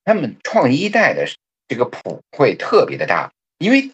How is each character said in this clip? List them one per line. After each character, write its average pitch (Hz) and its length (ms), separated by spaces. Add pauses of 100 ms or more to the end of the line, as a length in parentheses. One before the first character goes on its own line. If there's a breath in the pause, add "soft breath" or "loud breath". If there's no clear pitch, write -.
他 202 80
们 151 300
创 156 280
一 175 200
代 208 240
的 73 120 (420)
这 120 80
个 123 100
谱 - 340 (120)
会 117 220
特 - 300
别 - 140
的 - 80
大。 80 240 (280)
因 185 120
为 269 220